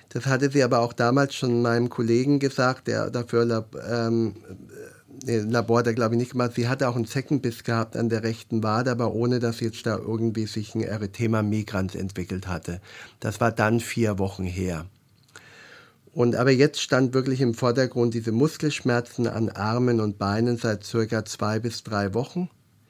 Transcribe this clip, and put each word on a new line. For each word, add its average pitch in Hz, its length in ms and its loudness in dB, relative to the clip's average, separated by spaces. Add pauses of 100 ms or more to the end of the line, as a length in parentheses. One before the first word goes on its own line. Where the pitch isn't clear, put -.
(100)
das 123 160 -6
hatte 135 240 2
sie 135 120 4
aber 123 180 4
auch 117 120 2
damals 139 420 4
schon 120 280 2
meinem 120 260 2
Kollegen 123 500 2
gesagt, 131 480 0
der 110 240 -2
dafür 120 340 0
Lab-, 113 320 -2 (140)
ähm, 113 460 0 (920)
äh, 117 120 2
Labor 113 400 2
hat 120 80 4
er, 117 80 2
glaub 113 180 2
ich, 117 60 2
nicht 123 140 -2
gemacht, 123 220 0
sie 120 140 0
hatte 135 200 0
auch 120 80 -2
einen 113 100 -2
Zeckenbiss 127 580 -2
gehabt 113 320 -2
an 113 120 0
der 110 160 0
rechten 113 380 -4
Wade, 110 280 0
aber 117 240 0
ohne, 120 240 2
dass 117 200 -2
sie 113 80 -2
jetzt 110 200 -6
da 110 100 0
irgendwie 110 500 -2
sich 107 280 -8
ein 110 80 -2
Erythema 107 600 -2
migrans 104 520 -2
entwickelt 95 540 -6
hatte. 87 320 -6 (400)
Das 110 200 -4
war 113 120 2
dann 113 280 2
vier 107 380 0
Wochen 95 260 -2
her. 90 420 -4 (1300)
Und, 120 240 2
aber 123 140 4
jetzt 139 300 4
stand 127 340 2
wirklich 131 260 0
im 120 140 2
Vordergrund 120 600 2
diese 113 180 -2
Muskelschmerzen 123 920 0
an 110 220 0
Armen 117 520 0
und 104 180 -2
Beinen 110 380 0
seit 110 280 -2
circa 113 400 -2
zwei 107 340 -4
bis 113 240 -6
drei 101 320 -2
Wochen, 156 360 -4 (400)